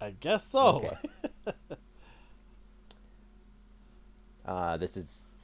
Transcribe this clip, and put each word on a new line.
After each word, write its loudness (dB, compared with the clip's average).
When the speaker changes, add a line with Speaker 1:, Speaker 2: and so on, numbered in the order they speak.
Speaker 1:
I -8
guess 0
so. 2
Speaker 2:
Okay. -2
Speaker 1:
<laughs> -10
Speaker 2:
Uh, 0
this -4
is -10